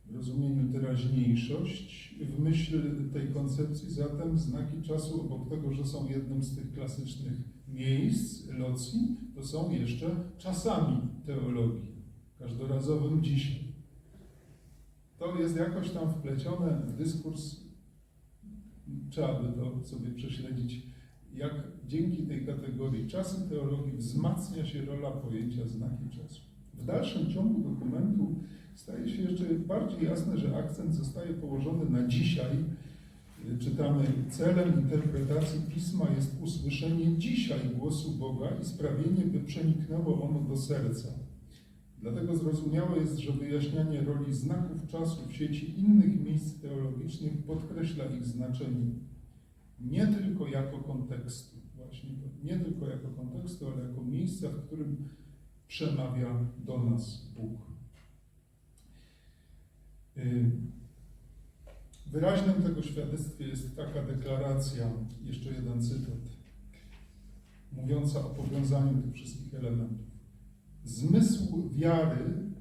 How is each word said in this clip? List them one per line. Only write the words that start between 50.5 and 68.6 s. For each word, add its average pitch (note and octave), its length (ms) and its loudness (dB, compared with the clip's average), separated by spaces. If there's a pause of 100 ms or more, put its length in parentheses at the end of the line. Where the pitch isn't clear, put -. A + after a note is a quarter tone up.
kontekstu”, A#2+ 800 -6 (200)
właśnie B2+ 340 -14
to, C#3 360 -8
nie F3+ 120 0
tylko D#3+ 300 -2
jako B2+ 200 -6
kontekstu, C3+ 580 -6
ale B2+ 220 -4
jako A#2+ 160 -6
miejsca, - 440 0
w - 180 -6
którym C#3+ 420 -4 (580)
przemawia B2 800 0 (120)
do B2 260 -2
nas - 520 0
Bóg. - 320 -8 (2500)
Y, A#2+ 340 4 (1600)
wyraźnym F#3 560 4
tego E3 200 0
świadectwie D3 640 -4
jest B2+ 280 -6
taka C#3 260 -4
deklaracja, C3+ 880 0 (340)
jeszcze - 300 -6
jeden A#2+ 280 -2
cytat, A#2 360 -2 (1500)
mówiąca C3+ 540 2
o - 40 -6
powiązaniu C#3 720 2